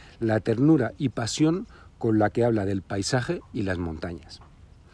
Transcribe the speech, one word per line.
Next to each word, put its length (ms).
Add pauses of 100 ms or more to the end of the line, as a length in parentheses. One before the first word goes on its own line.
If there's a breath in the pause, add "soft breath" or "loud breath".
(220 loud breath)
la 180
ternura 580
y 120
pasión 580 (300 soft breath)
con 200
la 120
que 160
habla 180
del 180
paisaje 600 (100)
y 120
las 140
montañas. 600 (540 soft breath)